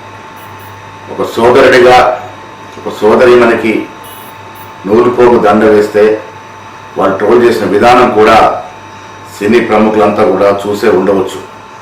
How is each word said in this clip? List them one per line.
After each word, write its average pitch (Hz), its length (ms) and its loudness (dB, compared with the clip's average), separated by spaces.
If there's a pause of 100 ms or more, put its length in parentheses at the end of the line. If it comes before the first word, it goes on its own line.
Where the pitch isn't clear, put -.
(1120)
ఒక - 180 -6
సోదరుడిగా 123 1000 2 (500)
ఒక - 160 -10
సోదరీమణికి 113 920 2 (1000)
నూలుపోగు 120 520 2
దండ 104 260 0
వేస్తే 104 560 2 (800)
వాళ్ళు 98 200 -2
ట్రోల్ 117 260 2
చేసిన 107 220 0
విధానం 117 480 2
కూడా 107 500 2 (720)
సినీ 113 220 0
ప్రముఖులంతా 107 720 0
కూడా 98 360 0
చూసే 104 220 -4
ఉండవచ్చు. 95 520 -2 (420)